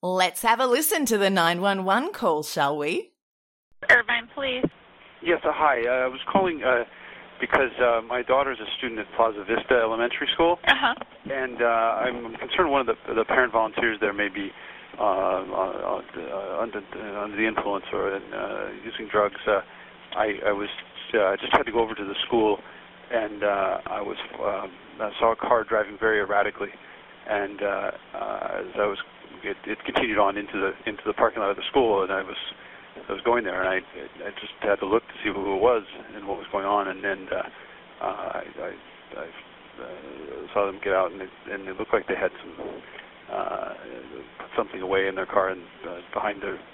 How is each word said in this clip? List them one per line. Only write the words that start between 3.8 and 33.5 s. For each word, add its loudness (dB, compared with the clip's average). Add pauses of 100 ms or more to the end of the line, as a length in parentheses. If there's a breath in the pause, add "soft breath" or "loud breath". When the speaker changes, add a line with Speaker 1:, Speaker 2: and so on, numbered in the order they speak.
Speaker 2:
Irvine, 2
please. -4 (560)
Speaker 3:
Yes, 0
uh, 0
hi. 4
Uh, 2
I 0
was -6 (100)
calling, 2
uh, 4 (560 loud breath)
because, 2 (100)
uh, 6
my -2
daughter's 2
a -8
student -4
at -6
Plaza 2
Vista 2
Elementary 2
School. 4 (100)
Speaker 2:
Uh-huh. 4 (320)
Speaker 3:
And, -4
uh, 4
I'm 2
concerned 0
one 4
of 0
the, -2
the 2
parent 4
volunteers 2
there 0
may 0
be, -6 (480 loud breath)
uh, 0
uh, 0 (140)
uh, -6
under, -4 (360)
under -6
the 2
influence 0
or, 0
uh, -6 (140)
using -10
drugs. 2
Uh, 4 (540 loud breath)
I, 0
I 4
was, -2 (460)
uh, 6
I 4
just -4
had 4
to -4
go 2
over 2
to -6
the -6 (120)
school, 4 (520 loud breath)
and, -2
uh, 2
I -4
was, -6 (220)
um, -2 (300)
I -2
saw 6
a 2
car 4
driving 0
very 4
erratically, 0 (580 loud breath)
and, -2
uh, 0 (220)
uh, -4
as -8
I 4
was, -2 (440)
it, -6
it -4
continued 0
on 4
into -6
the, -2
into -10
the 0
parking 2
lot 2
of 0
the -8
school, 4
and 0
I 0
was -10 (580 loud breath)
I -10
was -4
going 4
there, -2